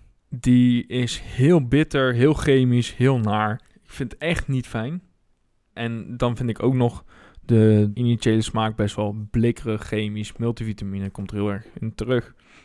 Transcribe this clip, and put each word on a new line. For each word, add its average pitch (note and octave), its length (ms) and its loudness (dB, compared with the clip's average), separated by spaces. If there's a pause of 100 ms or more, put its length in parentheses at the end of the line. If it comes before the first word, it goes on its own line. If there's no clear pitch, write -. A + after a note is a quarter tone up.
(300)
Die B2 580 4
is A#2+ 320 -4
heel C#3+ 480 2
bitter, C3+ 460 2
heel C3 200 4
chemisch, B2+ 600 2
heel B2+ 240 2
naar. G#2+ 420 -2 (120)
Ik - 180 -20
vind B2+ 200 -8
het - 100 -18
echt E3 260 -4
niet C3 200 -2
fijn. C3 360 -8 (680)
En A#2 440 -8
dan A#2+ 180 0
vind B2 140 -4
ik - 140 -6
ook C3 100 2
nog A#2+ 320 0 (360)
de G#2+ 520 6
initiële A#2 480 0
smaak A2 340 -2
best G#2 200 -2
wel G#2 360 -6
blikkerig, A#2 520 -2
chemisch, G#2+ 540 -6
multivitamine G#2 720 -6
komt G2 220 -12
er G#2 60 -8
heel G2+ 140 -2
erg G2+ 140 -8 (140)
in A2 160 -8
terug. A#2+ 400 -4 (300)